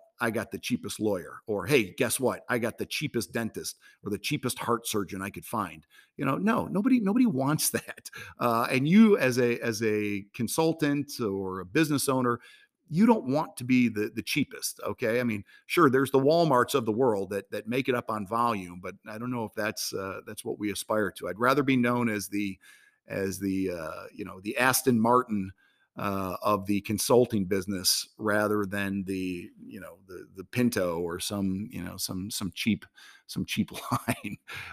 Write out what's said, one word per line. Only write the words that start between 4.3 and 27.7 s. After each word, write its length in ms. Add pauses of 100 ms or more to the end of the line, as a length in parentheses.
heart 280
surgeon 340
I 80
could 160
find." 400 (320)
You 80
know, 120
no, 300
nobody, 320
nobody 260
wants 440
<laughs> 20
that. 380 (300)
Uh, 300
and 180
you 300
as 220
a, 200
as 240
a 500
consultant 840
or 420
a 40
business 420
owner, 320 (480)
you 200
don't 180
want 320
to 60
be 260
the, 240
the 80
cheapest. 640
Okay. 340
I 40
mean, 200 (220)
sure, 240
there's 220
the 80
Walmarts 560
of 100
the 60
world 400
that, 180
that 180
make 220
it 60
up 160
on 160
volume, 540
but 120 (160)
I 80
don't 140
know 120
if 120
that's, 360
uh, 360
that's 180
what 140
we 120
aspire 380
to. 180
I'd 120
rather 240
be 120
known 320
as 200
the, 320 (480)
as 320
the, 320
uh, 320 (100)
you 100
know, 180
the 160
Aston 420
Martin 520 (460)
uh, 440
of 240
the 160
consulting 640
business 720